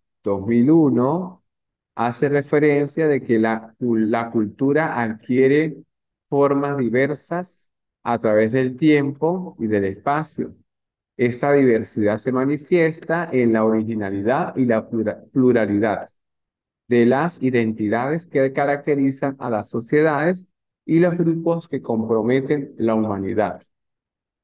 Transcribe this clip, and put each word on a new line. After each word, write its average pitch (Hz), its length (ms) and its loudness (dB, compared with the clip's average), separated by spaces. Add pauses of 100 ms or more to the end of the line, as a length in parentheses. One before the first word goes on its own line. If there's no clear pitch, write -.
(220)
dos 98 240 -4
mil 120 240 2
uno, 156 720 0 (540)
hace 120 320 -2
referencia 147 800 0
de 139 140 0
que 113 160 2
la, 110 400 -2
la 117 520 0
cultura 135 720 0
adquiere 135 760 0 (520)
formas 143 480 0
diversas 135 960 -4 (340)
a 117 140 -2
través 110 340 2
del 127 240 -2
tiempo 156 840 0
y 113 80 -4
del 104 180 0
espacio. 143 680 -6 (640)
Esta 123 360 0
diversidad 110 680 2
se 127 140 -6
manifiesta 156 1000 -2
en 120 200 2
la 110 120 2
originalidad 110 920 -2
y 127 100 0
la 110 220 0
plura-, 110 440 -4
pluralidad 110 760 2 (800)
de 120 180 4
las 143 360 0
identidades 117 840 -2
que 135 260 0
caracterizan 139 840 -2
a 123 120 -8
las 104 200 -4
sociedades 151 800 0 (360)
y 160 140 2
los 175 180 2
grupos 165 520 -2
que 135 120 -6
comprometen 123 960 -2
la 113 180 0
humanidad. 98 680 -2 (800)